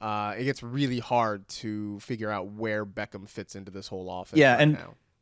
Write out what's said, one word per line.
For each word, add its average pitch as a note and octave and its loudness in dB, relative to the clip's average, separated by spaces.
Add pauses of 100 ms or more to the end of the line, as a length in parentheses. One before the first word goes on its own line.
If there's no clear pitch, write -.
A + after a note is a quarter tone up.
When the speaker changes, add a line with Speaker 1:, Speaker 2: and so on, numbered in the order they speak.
Speaker 1:
uh, G#2 -2
it A#2+ -4
gets C#3 -2
really B2 0
hard A2 0
to G#2 -6
figure G#2+ -4
out G2 -4
where G#2+ -2
Beckham G2+ -8
fits - -12
into G2 -12
this F#2+ -12
whole F#2 -8
offense - 0
Speaker 2:
Yeah, C#3 10
Speaker 1:
right C#3+ 6
Speaker 2:
and D3+ 8
Speaker 1:
now. - -8 (280)